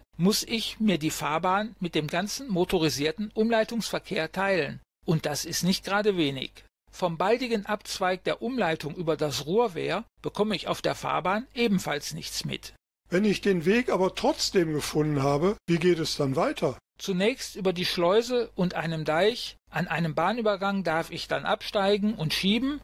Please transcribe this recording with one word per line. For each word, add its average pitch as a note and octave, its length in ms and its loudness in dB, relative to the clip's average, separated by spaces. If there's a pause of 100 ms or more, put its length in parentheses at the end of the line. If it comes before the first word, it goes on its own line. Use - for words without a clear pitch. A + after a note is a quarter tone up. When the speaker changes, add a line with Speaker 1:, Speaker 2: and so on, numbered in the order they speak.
(160)
Speaker 1:
muss F#3+ 280 2
ich - 360 -6
mir G#3 200 2
die D#3 100 0
Fahrbahn F#3 720 0
mit F3 140 -6
dem D3+ 120 2
ganzen G3+ 400 -4
motorisierten E3 880 0
Umleitungsverkehr A3 960 0
teilen. F3 480 0 (260)
Und D#3+ 200 0
das D3 180 -2
ist - 200 -4
nicht F#3 200 0
gerade G3+ 320 2
wenig. C#3 360 0 (400)
Vom E3+ 260 -4
baldigen A3+ 480 0
Abzweig F#3+ 580 -2
der - 180 -2
Umleitung F3 540 -2
über D#3+ 220 0
das C#3 280 -2
Ruhrwehr F3 600 0 (160)
bekomme G#3 340 -2
ich - 120 -6
auf F3 140 -2
der D3 140 0
Fahrbahn E3+ 580 -2
ebenfalls F#3 600 0
nichts - 320 -8
mit. - 280 -8 (360)
Speaker 2:
Wenn F#3+ 160 2
ich G3 160 2
den F3+ 240 2
Weg A3+ 240 4
aber F#3 240 2
trotzdem F#3+ 600 0
gefunden D3+ 500 0
habe, D3 320 2 (120)
wie E3+ 100 4
geht E3+ 220 4
es D3+ 160 -2
dann C3+ 200 0
weiter? E3+ 420 0 (220)
Speaker 1:
Zunächst G3 560 -2
über F#3+ 180 0
die F3 120 -2
Schleuse A3+ 720 2
und F3+ 180 0
einem D#3+ 320 -4
Deich. F3+ 500 0 (160)
An E3+ 160 -2
einem D#3+ 280 -2
Bahnübergang G3 680 0
darf E3 280 0
ich - 160 -10
dann C#3+ 180 -2
absteigen G#3 680 0
und D#3 180 -2
schieben A#3+ 500 0